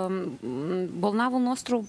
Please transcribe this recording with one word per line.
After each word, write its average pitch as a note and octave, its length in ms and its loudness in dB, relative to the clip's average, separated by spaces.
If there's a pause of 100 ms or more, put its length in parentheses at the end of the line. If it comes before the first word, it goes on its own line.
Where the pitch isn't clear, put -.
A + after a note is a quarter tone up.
um, F3+ 320 -2 (600)
bolnavul A#3 420 2
nostru, B3 480 0